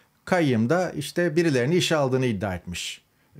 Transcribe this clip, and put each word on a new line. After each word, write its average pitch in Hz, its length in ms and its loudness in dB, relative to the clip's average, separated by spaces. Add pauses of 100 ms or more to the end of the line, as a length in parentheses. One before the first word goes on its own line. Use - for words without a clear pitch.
(240)
kayyımda 156 680 2
işte 156 460 -2
birilerini 156 400 2
işe 165 200 2
aldığını 131 300 2
iddia 101 280 -2
etmiş. - 520 -10 (340)